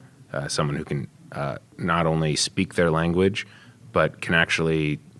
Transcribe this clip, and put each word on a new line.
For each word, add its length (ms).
uh, 140
someone 280
who 80
can, 240
uh, 260
not 280
only 300
speak 400
their 140
language, 560
but 300
can 120
actually 640